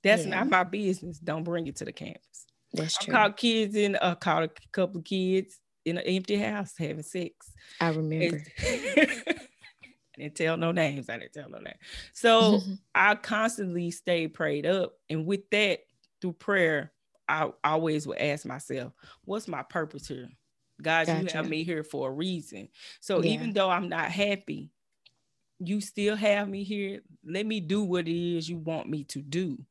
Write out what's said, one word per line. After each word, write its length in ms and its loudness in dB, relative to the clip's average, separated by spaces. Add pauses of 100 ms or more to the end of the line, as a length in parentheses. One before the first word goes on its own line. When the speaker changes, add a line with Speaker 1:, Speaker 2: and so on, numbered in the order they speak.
Speaker 1:
That's 220 6
Speaker 2:
Yeah. 0 -
Speaker 1:
not 240 0
my 160 6
business. 540 -2
Don't 260 -4
bring 220 -2
it 100 -10
to 80 -8
the 80 -8
campus." 540 -16 (260)
Speaker 2:
That's 260 -2
Speaker 1:
I 60 -4
Speaker 2:
true. 100 0
Speaker 1:
caught 220 6
kids 380 2
in, 220 2
uh, 180 2
caught 280 2
a 80 -2 (220)
couple 260 -2
of 60 -12
kids 540 0 (260)
in 120 0
an 80 -6
empty 320 0
house 400 -4
having 260 -6
sex. 500 -8 (260)
Speaker 2:
I 100 2
remember. 540 0 (200)
Speaker 1:
And 600 2
<laughs> 140 -2 (800)
I 20 -18
didn't 160 -10
tell 220 2
no 160 2
names. 360 0
I 100 -6
didn't 140 -16
tell 160 -14
no 100 -14
names. 180 -14 (360)
So 580 6
Speaker 2:
<laughs> 100 -10 (140)
Speaker 1:
I 200 6
constantly 760 -2
stayed 420 -2
prayed 320 -2
up. 300 0 (140)
And 160 -2
with 260 -2
that, 300 2 (400)
through 120 -4
prayer, 600 0 (360)
I 220 0 (120)
always 440 2
would 120 -6
ask 260 -2
myself, 480 -8 (320)
"What's 220 -6
my 160 -6
purpose 440 -6
here? 220 -10 (520)
God, 320 2
you 200 2
have 120 -2
Speaker 2:
Gotcha. 20 -4
Speaker 1:
me 160 -2
here 200 -2
for 260 -4
a 40 -6
reason. 560 -6 (320)
So 220 2
Speaker 2:
Yeah. 20 4
Speaker 1:
even 280 0
though 160 4
I'm 200 0
not 220 -2
happy, 600 -2 (880)
you 220 -2
still 360 -2
have 320 2
me 140 -6
here. 380 -6 (240)
Let 200 -4
me 160 0
do 220 0
what 240 0
it 80 0 (220)
is 120 -4
you 100 -4
want 300 -4
me 160 -4
to 160 -8
do." 500 -4